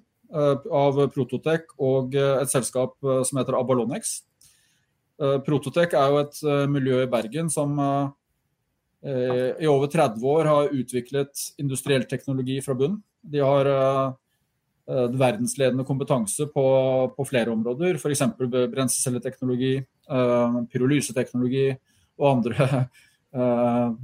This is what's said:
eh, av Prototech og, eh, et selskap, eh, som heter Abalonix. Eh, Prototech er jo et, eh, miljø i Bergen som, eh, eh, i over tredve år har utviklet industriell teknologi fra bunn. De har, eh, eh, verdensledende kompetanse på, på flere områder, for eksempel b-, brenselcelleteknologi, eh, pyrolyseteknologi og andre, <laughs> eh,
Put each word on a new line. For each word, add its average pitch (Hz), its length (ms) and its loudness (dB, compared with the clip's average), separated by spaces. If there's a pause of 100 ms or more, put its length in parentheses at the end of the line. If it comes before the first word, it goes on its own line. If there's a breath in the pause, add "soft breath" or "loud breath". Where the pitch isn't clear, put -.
(360)
eh, 143 200 2 (160)
av 139 400 2
Prototech 147 520 -2 (160)
og, 131 340 0
eh, 139 280 2
et 143 60 -2
selskap, 127 560 -2
eh, 131 200 0
som 139 160 -4
heter 123 180 -2
Abalonix. 127 680 -2 (960 soft breath)
Eh, 139 200 0
Prototech 151 540 0
er 139 160 4
jo 143 80 4
et, 147 260 -2
eh, 143 240 2
miljø 131 340 2
i 131 60 0
Bergen 120 420 -2
som, 147 300 -2
eh, 139 300 0 (920)
eh, 127 580 -2
i 156 40 -2
over 143 220 2
tredve 131 360 0
år 151 220 2
har 147 240 2
utviklet 131 880 -6
industriell 135 460 -2
teknologi 131 580 -6
fra 135 140 -4
bunn. 151 260 -2 (260)
De 147 120 -4
har, 139 260 4
eh, 135 480 2 (760)
eh, 131 200 0
verdensledende 127 800 0
kompetanse 135 680 -2
på, 131 640 2
på 139 100 -6
flere 117 220 0
områder, 127 500 -2
for 151 120 -4
eksempel 131 400 0
b-, 123 180 0
brenselcelleteknologi, 127 1160 -2 (240)
eh, 120 640 0
pyrolyseteknologi 127 1040 0 (420)
og 139 180 4
andre, 113 240 0
<laughs> 131 280 0 (440 soft breath)
eh, 120 560 0 (140)